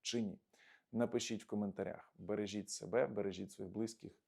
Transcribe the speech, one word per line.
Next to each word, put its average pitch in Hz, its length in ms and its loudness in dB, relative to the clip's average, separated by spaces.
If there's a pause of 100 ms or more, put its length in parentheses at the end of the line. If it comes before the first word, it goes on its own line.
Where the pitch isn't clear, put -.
чи 117 200 2
ні? 95 180 -2 (520)
Напишіть 113 520 2
в - 40 -18
коментарях. 101 720 -2
Бережіть 101 520 -2
себе, 110 380 4
бережіть 98 440 -2
своїх 98 220 -8
близьких. 107 380 -4 (160)